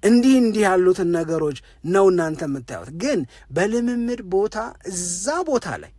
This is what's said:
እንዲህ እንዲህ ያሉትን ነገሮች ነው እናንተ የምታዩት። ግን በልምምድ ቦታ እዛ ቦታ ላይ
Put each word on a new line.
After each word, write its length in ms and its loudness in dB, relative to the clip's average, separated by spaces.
እንዲህ 340 6
እንዲህ 260 2
ያሉትን 480 2
ነገሮች 480 -2
ነው 220 2
እናንተ 360 2
የምታዩት። 540 -10
ግን 240 -2
በልምምድ 800 -2
ቦታ 260 -2
እዛ 400 -8
ቦታ 220 -2
ላይ 220 -16